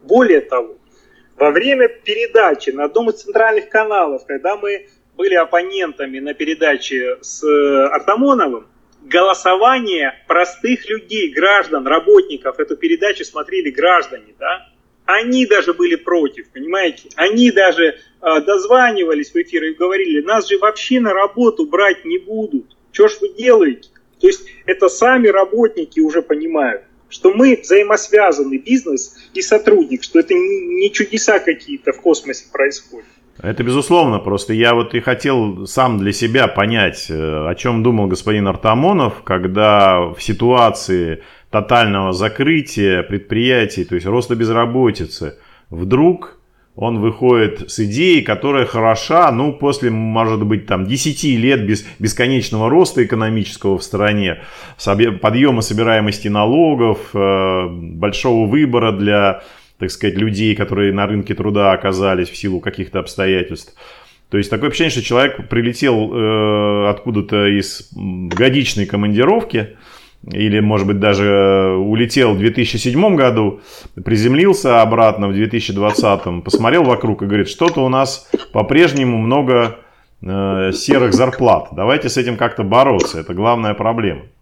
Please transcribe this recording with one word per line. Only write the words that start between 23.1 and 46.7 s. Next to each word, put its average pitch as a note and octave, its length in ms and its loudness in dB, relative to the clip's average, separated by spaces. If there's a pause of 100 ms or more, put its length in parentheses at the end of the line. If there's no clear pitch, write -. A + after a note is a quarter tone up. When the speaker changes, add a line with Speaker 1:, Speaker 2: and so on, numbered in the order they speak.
Speaker 1:
вы G4+ 160 -2
делаете?» - 520 2 (300)
То F4+ 80 4
есть - 180 2 (200)
это F#3 240 0
сами A#3+ 400 2
работники F#3+ 720 0
уже D#3 200 0
понимают, D3+ 640 -4 (260)
что - 240 2
мы B3+ 280 4
взаимосвязаны, G3 960 2
бизнес F3 580 -4 (180)
и - 80 -6
сотрудник, B3+ 640 2
что - 160 2
это E4 140 0
не, F4+ 480 -2
не G3+ 100 0
чудеса G#3+ 480 -2
какие-то C#3+ 540 -4
в - 80 -10
космосе D3 500 -2
происходят. - 560 -6 (340)
Speaker 2:
Это G#2+ 220 -4
безусловно, C3+ 560 2
просто G2 340 -4
я A#2 200 4
вот A#2 200 0
и A#2+ 60 0
хотел A2+ 680 -2
сам B2 320 0
для G2 140 -2
себя A#2 380 0
понять, G#2 600 -2
э, E2 40 -6 (360)
о F2 60 -4
чем A#2 280 -4
думал A2+ 240 2
господин G2+ 420 -2
Артамонов, A#2+ 760 0
когда F#2+ 800 2 (120)
в - 60 -16
ситуации G2+ 1040 0 (260)
тотального G#2 640 0
закрытия G#2 880 0
предприятий, G#2+ 840 -2
то F2+ 100 -6
есть E2+ 100 -4
роста A#2+ 300 -2
безработицы, A2+ 1040 -2 (320)
вдруг B2+ 680 0 (380)